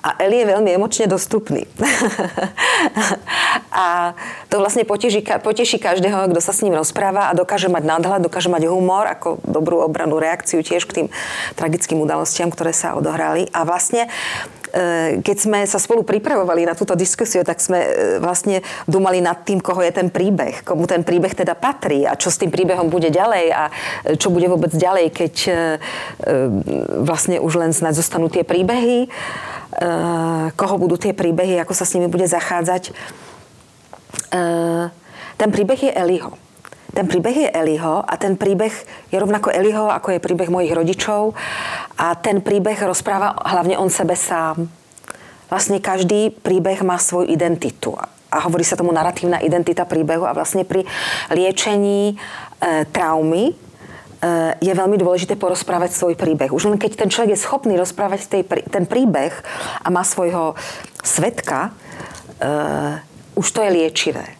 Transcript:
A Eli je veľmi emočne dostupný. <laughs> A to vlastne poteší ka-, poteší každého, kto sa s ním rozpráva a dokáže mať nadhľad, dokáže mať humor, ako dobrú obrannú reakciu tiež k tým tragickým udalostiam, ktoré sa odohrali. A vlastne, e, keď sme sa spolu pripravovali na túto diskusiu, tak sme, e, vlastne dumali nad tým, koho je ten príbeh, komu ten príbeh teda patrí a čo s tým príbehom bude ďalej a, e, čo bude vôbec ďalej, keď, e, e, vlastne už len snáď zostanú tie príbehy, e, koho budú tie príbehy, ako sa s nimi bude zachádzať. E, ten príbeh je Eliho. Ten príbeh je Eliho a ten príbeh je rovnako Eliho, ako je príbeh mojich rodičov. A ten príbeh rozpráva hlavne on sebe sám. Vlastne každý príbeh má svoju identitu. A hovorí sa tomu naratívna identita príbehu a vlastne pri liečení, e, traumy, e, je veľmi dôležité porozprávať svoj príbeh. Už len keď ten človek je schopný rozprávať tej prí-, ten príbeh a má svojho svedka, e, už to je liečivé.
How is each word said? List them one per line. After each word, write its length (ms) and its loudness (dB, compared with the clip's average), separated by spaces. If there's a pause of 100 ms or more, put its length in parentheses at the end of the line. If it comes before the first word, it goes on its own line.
A 160 -2
Eli 240 2
je 80 2
veľmi 240 4
emočne 320 2
dostupný. 720 0
<laughs> 0 - (1900)
A 480 0 (320)
to 80 2
vlastne 240 2
poteší 400 2
ka-, 160 0
poteší 400 0
každého, 560 2
kto 80 4
sa 80 -2
s 160 0
ním 80 4
rozpráva 560 0
a 80 2
dokáže 320 0
mať 160 0
nadhľad, 400 2
dokáže 240 -2
mať 160 2
humor, 400 2
ako 400 -4
dobrú 400 2
obrannú 320 0
reakciu 480 0
tiež 240 0
k 20 -10
tým 140 -2 (480)
tragickým 480 0
udalostiam, 480 0
ktoré 240 -2
sa 240 -2
odohrali. 560 0
A 80 0
vlastne, 480 0 (640)
e, 480 0
keď 160 2
sme 200 2 (120)
sa 80 0
spolu 240 2
pripravovali 640 2
na 80 0
túto 240 0
diskusiu, 480 0
tak 160 -2
sme, 160 2
e, 100 2 (300)
vlastne 480 0 (240)
dumali 320 4
nad 240 0
tým, 160 0
koho 240 0
je 80 0
ten 160 0
príbeh, 560 0
komu 240 0
ten 160 2
príbeh 240 2
teda 240 -2
patrí 480 0
a 160 0
čo 160 0
s 80 -2
tým 80 2
príbehom 400 2
bude 160 2
ďalej 480 4
a, 160 0 (320)
e, 160 0
čo 160 2
bude 160 4
vôbec 240 2
ďalej, 400 4
keď, 200 -2 (120)
e, 80 2
e, 20 2 (1500)
vlastne 320 0
už 160 0
len 160 2
snáď 320 0
zostanú 240 0
tie 160 0
príbehy, 640 2
e, 20 -16 (1500)
koho 160 0
budú 240 2
tie 160 -2
príbehy, 480 2
ako 80 -6
sa 160 -2
s 80 -2
nimi 160 2
bude 160 2
zachádzať. 640 0 (1400)
E, 120 -2 (960)
ten 120 2
príbeh 280 2
je 160 0
Eliho. 400 0 (560)
Ten 160 0
príbeh 400 2
je 80 2
Eliho 480 0
a 160 -4
ten 160 0
príbeh 400 0 (360)
je 80 -2
rovnako 360 0
Eliho, 360 2
ako 280 0
je 60 -6
príbeh 260 0
mojich 240 2
rodičov. 640 0 (600)
A 200 0
ten 240 0
príbeh 400 0
rozpráva 640 0
hlavne 320 2
on 120 2
sebe 280 0
sám. 480 -2 (800)
Vlastne 320 0
každý 560 2
príbeh 480 0
má 160 0
svoju 320 0
identitu. 640 0 (360)
A 160 0
hovorí 160 0
sa 160 0
tomu 160 2
naratívna 480 0
identita 400 2
príbehu 400 0
a 120 0
vlastne 280 -2
pri 240 0 (440)
liečení, 840 2
e, 760 -4
traumy, 600 2
e, 40 -8 (1080)
je 80 2
veľmi 240 2
dôležité 400 2
porozprávať 600 -2
svoj 200 0
príbeh. 400 0
Už 160 2
len 80 2
keď 280 -2
ten 40 2
človek 240 2
je 80 -2
schopný 320 0
rozprávať 560 -2
tej 160 2
prí-, 240 -2
ten 160 0
príbeh 480 2 (480)
a 80 -4
má 160 2
svojho 480 0 (480)
svedka, 720 -2 (640)
e, 720 -4 (300)
už 160 -2
to 80 2
je 80 2
liečivé. 680 0